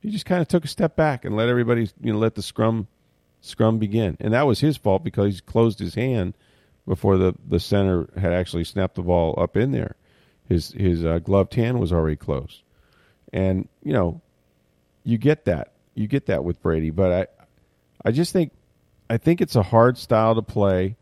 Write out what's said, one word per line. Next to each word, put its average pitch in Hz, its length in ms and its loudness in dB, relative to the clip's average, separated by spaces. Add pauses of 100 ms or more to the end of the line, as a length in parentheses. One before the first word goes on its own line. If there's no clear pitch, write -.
He 214 100 -8
just 208 140 -8
kinda 180 200 0
took 175 180 0
a 147 60 -8
step - 260 -4
back 151 300 0
and 101 100 -4
let 113 140 0
everybody, 117 400 0 (120)
you 110 120 -2
know, 107 60 0
let 113 160 2
the 104 60 -8
scrum, 110 460 -2 (540)
scrum 113 380 0
begin. 104 420 -2
And 107 120 0
that 139 140 2
was 113 140 2
his 147 160 0
fault 95 260 0
because 101 320 -2
he 87 60 -16
closed 117 380 0
his 87 160 -8
hand 113 400 -2 (520)
before 95 300 0
the, 92 180 2 (100)
the 87 140 -2
center 95 480 0 (100)
had 92 140 -2
actually 87 320 -4
snapped 92 320 -2
the 90 80 -6
ball 87 340 2
up - 200 -2
in 127 140 2
there. - 240 -4 (540)
His, 82 220 0
his, 87 340 0
uh, 82 140 0
gloved 98 340 0
hand 120 260 0
was 87 140 -2
already 78 240 0
closed. - 460 -8 (680)
And, 95 380 -2 (120)
you 147 120 -4
know, 107 260 0 (840)
you 117 140 -2
get 139 280 0
that. 78 260 -4 (220)
You 107 140 -6
get 139 180 -4
that 73 180 -2
with 87 180 -4
Brady. 80 280 0
But 90 400 0 (720)
I, - 60 0
I - 20 0
just 160 220 -2
think, 170 180 0 (580)
I 113 80 0
think 170 220 2
it's - 160 -2
a 107 80 4
hard 120 340 4
style 110 380 2
to 113 60 -2
play. 98 600 0